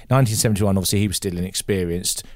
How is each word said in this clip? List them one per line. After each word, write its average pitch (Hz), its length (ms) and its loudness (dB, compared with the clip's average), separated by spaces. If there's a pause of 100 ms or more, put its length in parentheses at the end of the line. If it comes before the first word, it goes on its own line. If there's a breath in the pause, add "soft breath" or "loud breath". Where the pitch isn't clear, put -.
nineteen 123 280 4
seventy-one. 101 400 2
Obviously, 95 220 0
he 104 100 2
was 90 80 -4
still 90 200 -4
inexperienced, 90 840 -2 (120 loud breath)